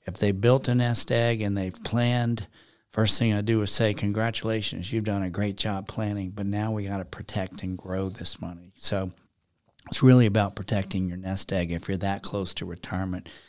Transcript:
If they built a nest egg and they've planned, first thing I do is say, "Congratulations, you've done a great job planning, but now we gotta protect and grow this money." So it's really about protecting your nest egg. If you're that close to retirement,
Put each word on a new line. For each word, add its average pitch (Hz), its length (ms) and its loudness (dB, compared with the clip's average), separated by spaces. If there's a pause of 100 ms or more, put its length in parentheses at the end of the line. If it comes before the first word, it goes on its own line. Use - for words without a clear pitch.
If 90 120 -8
they 104 140 2
built 117 360 4
a 123 80 4
nest 120 360 2
egg 117 300 2
and 101 140 0
they've 92 280 -4
planned, 120 640 0 (440)
first - 280 4
thing 117 120 4
I 104 100 2
do 110 200 2
is 101 80 0
say, 107 240 2
"Congratulations, 110 960 -2
you've 113 120 0
done 101 180 -2
a 95 80 -2
great 98 260 -2
job 101 320 -4
planning, 101 440 -4
but 104 160 -6
now 104 240 -2
we 107 160 -4
gotta 95 180 -4
protect - 560 -8
and 92 160 -6
grow 92 320 -4
this 92 320 -6
money." 87 340 -12
So 95 360 -2 (720)
it's - 160 -4
really 127 240 10
about 101 300 2
protecting 98 540 -2
your 87 80 -6
nest 95 360 -4
egg. 87 180 0
If 85 160 -4
you're 98 100 -2
that 98 260 -4
close 98 320 -4
to - 100 -6
retirement, 92 640 -6 (200)